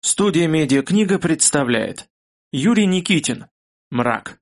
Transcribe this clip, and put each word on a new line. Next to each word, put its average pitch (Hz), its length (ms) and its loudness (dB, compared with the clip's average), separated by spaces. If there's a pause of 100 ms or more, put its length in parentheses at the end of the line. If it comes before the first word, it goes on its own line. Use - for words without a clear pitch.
(100)
Студия 170 380 0
«Медиакнига» 160 680 2
представляет. 139 880 -2 (420)
Юрий 208 360 2
Никитин. 180 580 -2 (460)
«Мрак». 120 520 -4